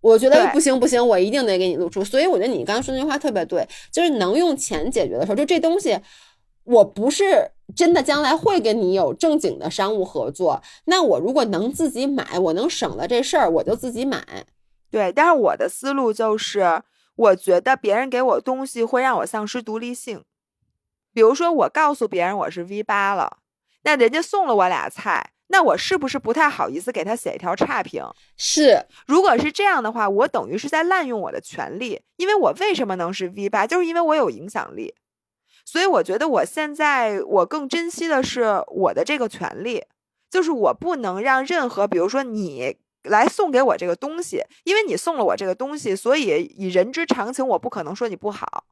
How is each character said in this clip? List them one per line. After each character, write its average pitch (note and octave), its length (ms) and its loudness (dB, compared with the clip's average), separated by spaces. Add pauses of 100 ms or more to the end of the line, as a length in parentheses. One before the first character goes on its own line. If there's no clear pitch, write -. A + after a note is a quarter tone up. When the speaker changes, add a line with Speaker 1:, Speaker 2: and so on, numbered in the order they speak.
Speaker 1:
我 A3+ 180 8
觉 B3+ 100 4
得 D4+ 200 6
不 - 100 2
行， C#4+ 160 4
Speaker 2:
对。 C4 60 2
Speaker 1:
不 A#3+ 80 2
行， B3 180 4
我 A3 100 6
一 F#3 140 2
定 C4 160 0
得 G3 100 2
给 F#3 120 2
你 E3 80 -2
露 E3+ 120 -2
出。 F#3+ 140 -4
所 A#3+ 180 0
以 E4 60 4
我 F#4 100 2
觉 C4 80 0
得 B3+ 80 0
你 C#3+ 120 -4
刚 G3+ 100 -2
刚 A3+ 80 -2
说 C4 100 -6
那 C4 80 -4
句 C#4+ 60 -2
话 D4 100 -2
特 C#4+ 140 -2
别 F#3+ 160 -2
对， E3+ 180 -2 (280)
就 E4 100 0
是 F4 80 2
能 G#3 260 0
用 D#4+ 200 2
钱 F#3+ 340 -6
解 F#3+ 160 0
决 G2 100 -6
的 C3+ 80 -2
事 G3 60 -6
儿， G3+ 60 0
就 C#4+ 80 0
这 D#4+ 160 0
东 E4 180 0
西， A#3+ 220 -2 (640)
我 A#3 200 6
不 G3+ 240 -2
是 F4 440 2 (240)
真 E4+ 180 4
的 D4+ 80 4
将 D4 200 0
来 C#4+ 140 2
会 G4 220 2
跟 A3 240 2
你 F#3 120 2
有 D#3+ 200 0
正 D#4 240 2
经 C3+ 180 -2
的 D#2 140 -6
商 G#3 240 -2
务 G3 100 0
合 C#3 280 -6
作， D#3 280 0 (260)
那 F4+ 140 4
我 G3+ 200 2
如 G#3 120 -2
果 C4+ 120 4
能 G#3 280 -2
自 D#4+ 160 0
己 B3+ 160 -4
买， C#4 360 -4
我 F3+ 140 2
能 A3+ 140 -2
省 C#3+ 280 -4
了 C3+ 100 -6
这 A#3+ 160 0
事 D4+ 140 -2
儿， B3 120 4
我 E3 140 2
就 G#3 140 0
自 A#3+ 160 -8
己 A#3+ 120 -6
买。 C4 160 -4 (680)
Speaker 2:
对， G3+ 220 0
但 D4 140 4
是 F4 60 6
我 B3+ 240 4
的 - 120 -2
思 - 240 -4
路 C4 200 0
就 G#3+ 240 0
是， F#3 460 0 (320)
我 G#3 220 6
觉 F3+ 240 2
得 C4 160 2
别 G3+ 180 0
人 B3+ 160 -2
给 B3 100 0
我 A#3+ 200 2
东 C4 260 -4
西 A#3+ 160 -4
会 A#3+ 180 0
让 B3+ 180 0
我 B2+ 60 -2
丧 G#3+ 220 -6
失 B3 160 -8
独 A3 160 -8
立 A#3+ 160 -8
性。 A3+ 300 -12 (880)
比 A3+ 60 0
如 A3 120 6
说 E4+ 200 0
我 A#3 160 2
告 D4 260 2
诉 A3+ 140 -4
别 F3 160 0
人 F#3+ 120 -2
我 F3+ 140 -4
是 F3+ 140 -10
V G3+ 180 -8
八 G3+ 320 -2
了， E3 240 -4 (460)
那 D4 120 2
人 A#3 160 4
家 D#4+ 100 0
送 F#4+ 240 0
了 B3 80 2
我 F#3 140 4
俩 C3 200 -2
菜， - 440 -4 (160)
那 F#4+ 120 4
我 G#3+ 160 4
是 - 220 -2
不 C#4+ 80 -4
是 A#3+ 100 -4
不 A3 160 -4
太 D4+ 160 2
好 D3 200 -2
意 C3+ 100 -8
思 G#3+ 140 -6
给 E3 100 -4
他 G#3 140 -4
写 - 180 -6
一 - 40 -10
条 F3+ 180 -4
差 - 260 -2
评？ D2+ 220 -10 (320)
Speaker 1:
是。 - 500 4 (220)
Speaker 2:
如 D4+ 120 4
果 F4+ 160 4
是 C#4+ 140 0
这 G4+ 140 -4
样 F4+ 180 2
的 A3 80 -4
话， A3+ 180 -2
我 G#3 200 2
等 B2 200 -4
于 D#3 80 -6
是 C#4 120 -8
在 D#4+ 160 0
滥 F4+ 200 0
用 A#3+ 160 -6
我 F3 120 -8
的 - 80 -8
权 - 400 -10
利， A#3+ 200 -8 (160)
因 F4+ 120 -2
为 G#4+ 80 2
我 C4 240 4
为 G4+ 120 0
什 C4+ 140 -2
么 F#3+ 80 -4
能 F3 180 -4
是 F#3+ 240 -6
V G3+ 140 -4
八？ G#3 160 2
就 E4+ 140 0
是 F4 60 0
因 E4 100 -6
为 E4+ 40 0
我 D#4 140 2
有 B3 160 0
影 C3+ 180 -12
响 C#3 280 -10
力。 G#2+ 180 -12 (680)
所 E4 180 -2
以 - 20 2
我 D4 180 2
觉 F#3 140 -2
得 D4 120 0
我 G3 160 2
现 D4+ 280 -6
在， C4+ 500 0
我 F#3 220 2
更 C#4+ 240 -6
珍 E4+ 220 -4
惜 E4 160 -6
的 C#4+ 160 2
是 A3+ 460 0
我 - 260 0
的 E3 100 0
这 D4 140 -2
个 A#3 100 -2
权 - 240 -8 (120)
利， A#3 180 -6 (480)
就 F#4 120 0
是 E4 100 0
我 G3+ 200 2
不 F4 220 -4
能 G3+ 260 -6
让 C4 240 2
任 D4+ 240 -2
何， G#3 200 -2
比 G3+ 100 0
如 F3 100 2
说 C4+ 140 -2
你 F3 540 -6 (260)
来 G#3+ 240 4
送 F4+ 240 0
给 B3+ 100 4
我 C4 160 4
这 - 80 -6
个 F3 120 -2
东 D#4+ 260 -8
西， - 220 -6 (180)
因 F#4 140 0
为 A4 100 2
你 A3 100 -2
送 E4 200 -4
了 A#3 80 0
我 C#3 120 2
这 G3 80 -6
个 F#3 120 -2
东 C#4 200 -8
西， G3 200 -4
所 B3 200 0
以 F3 400 0
以 F#3+ 120 -6
人 F#3 240 2
之 E4 120 -4
常 A#3+ 280 -2
情， C4 160 -2
我 F#3+ 100 2
不 B3 100 -6
可 G#3 140 -8
能 D#3 120 -8
说 A#3 140 -6
你 G3 60 -8
不 G3+ 160 -6
好。 G1+ 400 -10